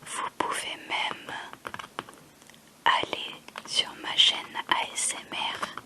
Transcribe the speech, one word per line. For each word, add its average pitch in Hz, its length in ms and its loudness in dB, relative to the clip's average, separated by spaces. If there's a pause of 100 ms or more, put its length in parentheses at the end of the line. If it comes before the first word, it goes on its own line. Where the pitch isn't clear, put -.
Vous - 320 -4
pouvez - 380 0 (120)
même - 460 -2 (1500)
aller - 460 2 (340)
sur - 240 2 (120)
ma - 140 -2
chaîne - 220 10 (320)
A - 240 4
S - 260 0
M - 180 -8
R - 480 -4